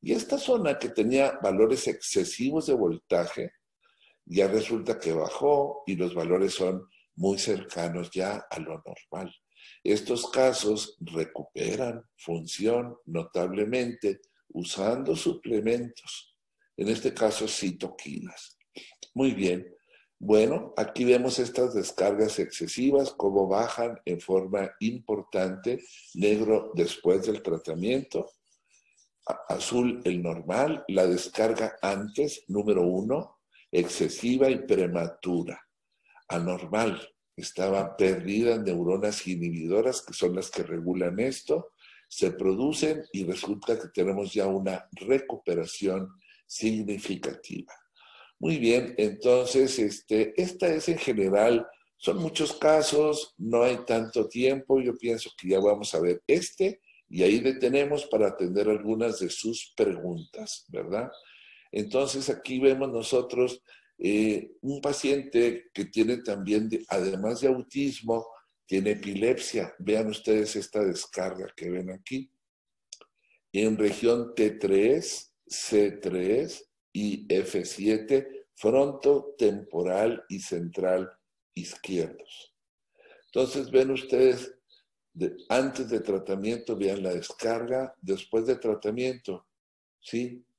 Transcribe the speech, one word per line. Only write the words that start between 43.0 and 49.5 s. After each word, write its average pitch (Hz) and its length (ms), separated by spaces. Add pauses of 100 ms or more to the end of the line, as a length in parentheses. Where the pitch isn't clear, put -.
y 95 140
resulta 101 520
que 87 120
tenemos 98 440
ya 98 140
una 95 460
recuperación 95 1200 (340)
significativa. - 1300 (640)
Muy 160 180
bien, 117 400
entonces, 123 840